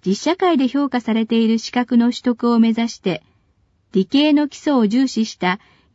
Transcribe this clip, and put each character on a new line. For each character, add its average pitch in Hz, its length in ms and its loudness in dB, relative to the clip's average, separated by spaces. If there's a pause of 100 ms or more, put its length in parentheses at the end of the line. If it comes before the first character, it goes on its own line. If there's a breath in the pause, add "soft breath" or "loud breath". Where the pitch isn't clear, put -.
実 190 100 0
社 311 200 -2
会 349 220 2
で 262 100 2
評 277 220 -2
価 247 120 -4
さ 226 120 -4
れ 220 120 0
て 226 140 -2
い 226 80 2
る 226 100 2
資 - 140 -8
格 247 260 0
の 233 140 2
取 - 60 -6
得 240 340 -2
を 233 80 2
目 226 100 4
指 226 200 -2
し - 100 -16
て、 - 240 -6 (680)
理 190 140 0
系 302 280 2
の 285 140 2
基 - 80 -12
礎 - 180 -2
を 240 140 2
重 254 200 0
視 220 180 -2
し - 120 -16
た 180 220 -2 (360 soft breath)